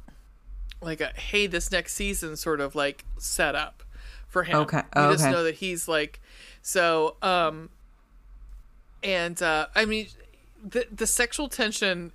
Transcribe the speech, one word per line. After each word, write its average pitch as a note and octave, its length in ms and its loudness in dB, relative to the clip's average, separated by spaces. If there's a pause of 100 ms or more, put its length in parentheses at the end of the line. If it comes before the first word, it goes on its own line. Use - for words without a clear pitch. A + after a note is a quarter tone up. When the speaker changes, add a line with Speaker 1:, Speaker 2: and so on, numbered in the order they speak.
(800)
Speaker 1:
like D#3+ 200 -6
a, C#3+ 140 -2
"Hey, G#3 320 0
this F#3+ 240 -2
next E3+ 220 0
season," F#3 440 -4
sort D#3 240 0
of, C#3 140 -4
like, C#3+ 280 -2 (140)
setup - 680 -2 (440)
for F3+ 160 0
him. D#3 160 2
Speaker 2:
Okay. D3+ 240 2 (120)
Speaker 1:
We D3 60 6 (100)
just D3+ 120 4
Speaker 2:
Okay. C3+ 80 6
Speaker 1:
know E3+ 120 2
that D#3+ 120 0
he's, F3+ 320 -4
like, D#3 320 0 (420)
so, D#3+ 600 4
um, E3 480 2 (1300)
and, F3 380 0
uh, D#3 340 2
I G#3+ 100 6
mean, G#3+ 220 -2 (560)
the, A#3 280 -2
the A3 160 -2
sexual B3 400 0
tension G3 680 0